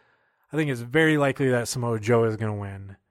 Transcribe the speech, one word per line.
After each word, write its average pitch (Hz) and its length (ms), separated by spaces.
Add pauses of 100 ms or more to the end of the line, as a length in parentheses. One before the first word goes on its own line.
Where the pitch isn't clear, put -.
(500)
I 143 60
think 151 140
it's 120 100
very 151 380
likely 139 320
that 120 180
Samoa 120 320
Joe 113 240
is 110 120
gonna 107 180
win. 98 420 (140)